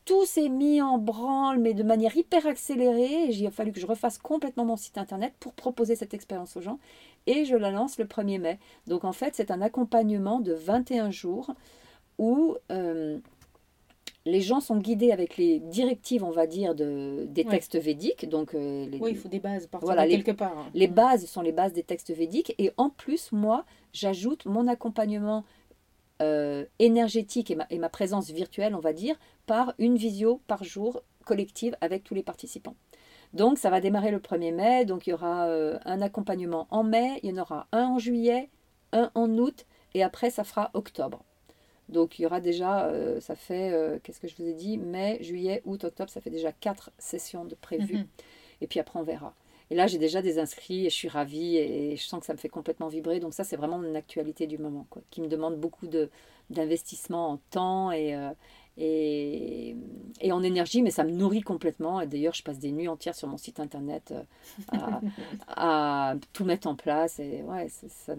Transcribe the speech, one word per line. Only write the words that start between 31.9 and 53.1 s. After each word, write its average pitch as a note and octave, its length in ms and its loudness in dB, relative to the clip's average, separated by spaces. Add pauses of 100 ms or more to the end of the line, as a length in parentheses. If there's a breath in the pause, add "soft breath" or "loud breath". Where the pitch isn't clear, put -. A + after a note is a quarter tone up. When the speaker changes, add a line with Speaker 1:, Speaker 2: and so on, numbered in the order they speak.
Speaker 1:
tous - 100 -10
les F#3+ 100 -2
participants. - 520 -14 (580 soft breath)
Donc, A3+ 240 6
ça G3 120 0
va F#3 100 6
démarrer G3+ 320 2
le G3+ 80 0
premier E3+ 320 -2
mai. A#3 320 4
Donc, F#3 240 -2
il F3+ 40 0
y - 20 0
aura, F3 340 0
euh, D#3+ 380 0
un F#3+ 160 -4
accompagnement F#3 680 -2
en A3 120 4
mai, A#3 400 2
il G3+ 60 -4
y F#3 40 -2
en F#3 80 -4
aura - 300 -8
un A#3 140 4
en B3+ 140 2
juillet, A#3+ 500 2 (420)
un A#3 240 4
en A3+ 220 4
août, B3 280 0 (280 soft breath)
et F#3+ 100 2
après, A#3 260 0
ça G#3 140 -2
fera G#3 300 -4
octobre. - 500 -6 (640 soft breath)
Donc, E3 320 0
il E3 40 0
y - 40 4
aura F3+ 140 -2
déjà, F3+ 460 0
euh, - 320 -2
ça - 160 -10
fait, F#3 360 -4
euh, D#3+ 320 0
qu'est-ce - 160 -18
que - 80 -10
je - 80 -16
vous E3+ 100 -10
ai E3 80 -2
dit, G3 240 -6
mai, F#3+ 440 -4
juillet, F3+ 440 -4
août, G3 200 -6
octobre, F#3+ 260 -8
ça - 100 -12
fait - 80 -12
déjà D#3+ 220 -4
quatre - 480 -6
sessions E3+ 460 -10
de E3 100 -14
prévues. G3+ 440 -4
Speaker 2:
Mhm. G3 80 -6 (540 loud breath)
Speaker 1:
Et D3+ 60 -6
puis - 120 -4
après, - 200 -6
on E3 40 -4
verra. D3+ 300 -8 (380 soft breath)
Et D#3 40 -2
là, F3+ 120 6
j'ai F3+ 100 0
déjà D#3+ 240 2
des F3 180 0
inscrits F#3 460 -4
et E3 60 2
je - 40 0
suis - 120 -6
ravie D3+ 480 -2
et, D3 380 0
et - 20 -6
je - 80 -10
sens F3 160 -8
que - 80 -12
ça D#3+ 60 -4
me D3 60 -10
fait D3 100 -8
complètement D#3+ 380 -6
vibrer. D#3+ 320 -2